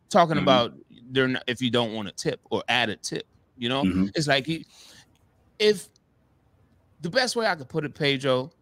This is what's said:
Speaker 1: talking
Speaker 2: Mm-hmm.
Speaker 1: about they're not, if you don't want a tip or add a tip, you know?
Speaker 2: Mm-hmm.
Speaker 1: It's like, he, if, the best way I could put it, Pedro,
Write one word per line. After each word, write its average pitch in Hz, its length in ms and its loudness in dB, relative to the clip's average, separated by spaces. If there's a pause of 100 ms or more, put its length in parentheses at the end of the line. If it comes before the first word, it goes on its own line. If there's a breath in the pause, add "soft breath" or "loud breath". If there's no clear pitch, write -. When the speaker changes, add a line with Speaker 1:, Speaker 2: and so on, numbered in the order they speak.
Speaker 1:
talking 170 280 4
Speaker 2:
Mm-hmm. 143 80 0
Speaker 1:
about 127 280 4 (380)
they're 131 180 2
not, 127 180 -4
if 120 140 -4
you 127 100 -2
don't 117 220 0
want 107 160 -8
a - 40 -12
tip - 280 -6 (100)
or 110 180 -2
add 117 200 0
a 98 80 -6
tip, - 300 -10 (320)
you 120 100 -4
know? 135 160 0
Speaker 2:
Mm-hmm. 185 300 2
Speaker 1:
It's 156 120 -2
like, 139 200 2
he, 160 180 -4 (920 soft breath)
if, 214 300 2 (1120)
the 165 80 -6
best 247 260 0
way 226 100 0
I 190 80 0
could 143 140 -10
put 151 160 -4
it, 139 100 -10
Pedro, 135 560 0 (120)